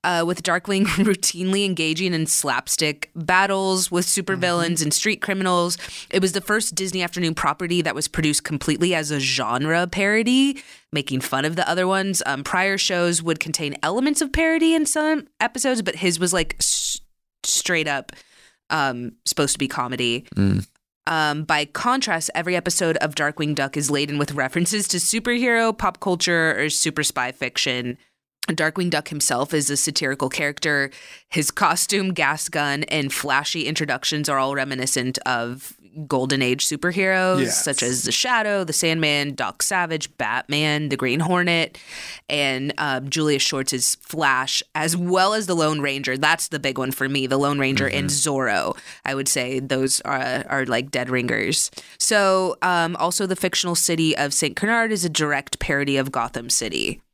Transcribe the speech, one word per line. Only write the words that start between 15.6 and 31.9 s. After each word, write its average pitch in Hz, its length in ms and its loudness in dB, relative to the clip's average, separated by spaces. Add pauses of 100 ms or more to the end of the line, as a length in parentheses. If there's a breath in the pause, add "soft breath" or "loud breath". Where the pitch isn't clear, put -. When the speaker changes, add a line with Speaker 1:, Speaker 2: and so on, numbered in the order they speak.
Speaker 1:
but 175 140 -2
his 170 240 0
was, 175 140 0
like, 170 260 0
s-, - 400 -2 (460)
straight 160 420 0
up, 139 240 -4 (580 loud breath)
um, 131 440 -2 (100)
supposed 143 300 0
to - 60 -2
be 135 100 0
comedy. 123 560 -2 (100)
Speaker 3:
Mm. 98 320 2 (400)
Speaker 1:
Um, 156 380 0
by 151 180 2
contrast, 220 720 -2
every 175 220 0
episode 170 400 0
of 151 180 -2
Darkwing 147 400 0
Duck 139 220 -2
is 143 120 -2
laden 147 280 0
with 147 160 0
references 175 560 0
to 185 80 0
superhero, 233 800 2
pop 185 240 -2
culture, 165 600 2
or 151 80 0
super 151 340 0
spy 127 280 -2
fiction. 123 680 -2 (520 soft breath)
Darkwing 165 400 0
Duck 151 180 0
himself 143 460 0
is 143 160 2
a 143 80 0
satirical 139 500 0
character. 143 640 0 (400 loud breath)
His 156 200 0
costume, 190 640 0